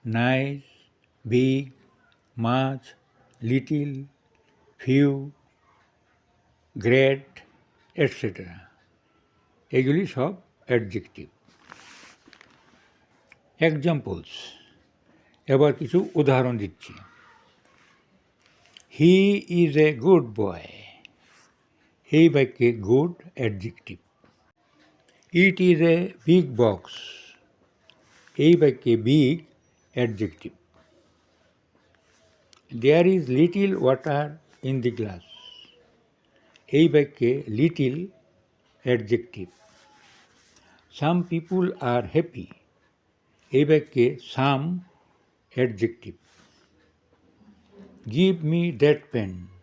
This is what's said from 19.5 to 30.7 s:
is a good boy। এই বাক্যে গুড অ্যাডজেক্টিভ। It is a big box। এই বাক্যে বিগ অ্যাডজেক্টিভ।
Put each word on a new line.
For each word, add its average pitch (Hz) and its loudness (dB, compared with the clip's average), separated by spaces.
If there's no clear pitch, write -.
is 170 2
a 151 2
good 131 2
boy। 98 -6
এই 165 6
বাক্যে 131 0
গুড 123 0
অ্যাডজেক্টিভ। 101 -10
It 185 4
is 180 2
a 170 2
big 156 2
box। 107 2
এই 160 6
বাক্যে 123 2
বিগ 135 2
অ্যাডজেক্টিভ। 110 -6